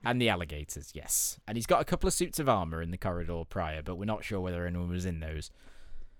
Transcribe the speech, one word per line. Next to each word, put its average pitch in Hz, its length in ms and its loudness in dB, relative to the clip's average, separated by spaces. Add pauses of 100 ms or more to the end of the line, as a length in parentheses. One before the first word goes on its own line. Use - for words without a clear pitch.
And 123 180 2
the 117 80 6
alligators, 76 640 -2
yes. - 540 -2
And 110 100 -2
he's 113 80 -2
got 170 160 8
a - 40 0
couple 180 220 2
of 185 60 4
suits - 240 0
of 147 100 2
armour 85 360 4
in 85 80 -2
the 92 80 -4
corridor 85 500 -2
prior, 78 320 -2
but 87 140 -6
we're 98 100 -4
not 107 180 -2
sure 101 180 -2
whether 87 260 -2
anyone 87 220 -2
was 90 160 -2
in 85 140 -2
those. 78 300 -6 (720)